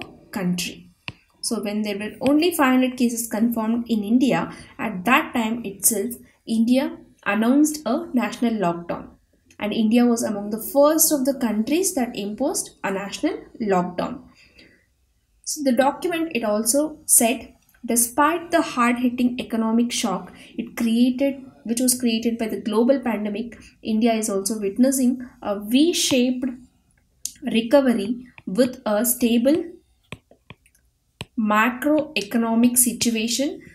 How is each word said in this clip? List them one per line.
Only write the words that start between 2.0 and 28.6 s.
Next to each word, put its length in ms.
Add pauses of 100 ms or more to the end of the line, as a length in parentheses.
only 340
five 200
hundred 240
cases 280
confirmed 640
in 160
India, 480 (260)
at 280
that 260
time 320
itself, 480 (340)
India 520 (260)
announced 640
a 260
national 400
lockdown. 560 (520)
And 120
India 340
was 160
among 280
the 120
first 480
of 140
the 100
countries 600
that 200
imposed 680
a 80
national 480 (200)
lockdown. 640 (1200)
So 220
the 80
document, 640
it 80
also 640
said, 480 (300)
despite 680
the 100
hard-hitting 800
economic 500
shock 420 (240)
it 200
created, 640 (220)
which 160
was 180
created 400
by 80
the 140
global 400
pandemic, 580 (240)
India 300
is 180
also 300
witnessing 640 (160)
a 160
V-shaped 880 (1080)
recovery 760 (200)
with 400